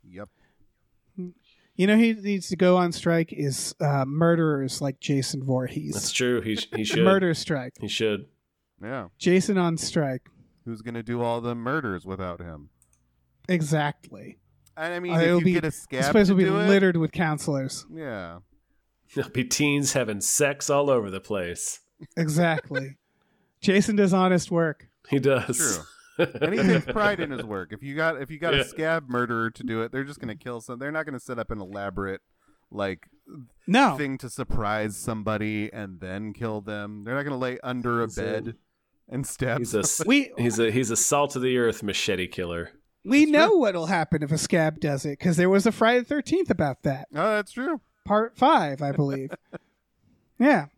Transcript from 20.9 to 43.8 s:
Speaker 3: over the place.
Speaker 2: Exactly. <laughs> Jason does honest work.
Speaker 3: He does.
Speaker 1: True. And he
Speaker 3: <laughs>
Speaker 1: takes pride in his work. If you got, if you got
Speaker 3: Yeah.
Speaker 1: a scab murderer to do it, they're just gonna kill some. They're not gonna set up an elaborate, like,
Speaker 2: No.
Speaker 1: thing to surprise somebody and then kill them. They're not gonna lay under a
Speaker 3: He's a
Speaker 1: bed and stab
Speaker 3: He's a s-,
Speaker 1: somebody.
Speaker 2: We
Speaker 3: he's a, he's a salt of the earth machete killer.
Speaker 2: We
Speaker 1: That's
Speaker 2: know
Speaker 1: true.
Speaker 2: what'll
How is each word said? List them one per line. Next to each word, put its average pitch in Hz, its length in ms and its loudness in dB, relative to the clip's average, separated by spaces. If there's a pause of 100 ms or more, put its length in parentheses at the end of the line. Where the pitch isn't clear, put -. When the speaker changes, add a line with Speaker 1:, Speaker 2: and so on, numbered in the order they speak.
Speaker 3:
over 110 180 2
the 95 120 -6
place. 87 580 -6 (360)
Speaker 2:
Exactly. 156 840 -2 (320)
<laughs> - 320 -20
Jason 202 340 4
does 196 180 6
honest 185 380 2
work. 165 360 0 (220)
Speaker 3:
He 139 100 2
does. 131 380 2
Speaker 1:
True. 120 680 -4 (140)
And 180 120 0
he 233 60 0
Speaker 3:
<laughs> 214 40 4
Speaker 1:
takes 175 220 4
pride 202 340 0
in 151 120 -4
his 131 120 -8
work. 95 280 -8
If 104 120 -14
you 139 120 -10
got, 160 260 0
if 139 100 -10
you 151 80 -14
got 165 140 0
Speaker 3:
Yeah. 139 80 2
Speaker 1:
a 127 40 0
scab 156 440 -2
murderer 117 420 0
to - 120 -16
do 113 200 -2
it, 113 80 -6
they're 135 120 -6
just 143 160 -12
gonna 110 160 -8
kill 120 260 -10
some. 120 180 -12
They're 143 120 -8
not 156 140 -4
gonna 135 140 -10
set 123 200 -8
up 110 120 -6
an 110 80 -6
elaborate, 98 640 -6 (500)
like, 98 360 -6 (600)
Speaker 2:
No. 208 300 4
Speaker 1:
thing 135 220 -4
to 127 100 -12
surprise 107 680 -2
somebody 107 760 -4
and 98 280 -12
then 101 340 -8
kill 110 280 -6
them. 104 420 -10
They're 117 120 -6
not 139 80 -4
gonna 139 140 -4
lay 123 240 -4
under 123 400 -2
a 117 40 2
Speaker 3:
He's 113 120 -10
a - 40 -6
Speaker 1:
bed 107 340 -6 (540)
and 131 180 -6
stab 120 320 -2
Speaker 3:
He's 117 160 -4
a 104 40 2
s-, - 120 0
Speaker 1:
somebody. 254 460 2
Speaker 2:
We 117 60 -2
Speaker 3:
he's 113 160 0
a, 113 120 4
he's 120 200 0
a 113 60 -2
salt 143 380 2
of 127 80 -2
the 127 140 2
earth 117 260 0
machete 92 440 -2
killer. 85 440 -6 (340)
Speaker 2:
We 277 200 6
Speaker 1:
That's 302 60 0
Speaker 2:
know 302 180 6
Speaker 1:
true. 392 100 6
Speaker 2:
what'll 185 280 2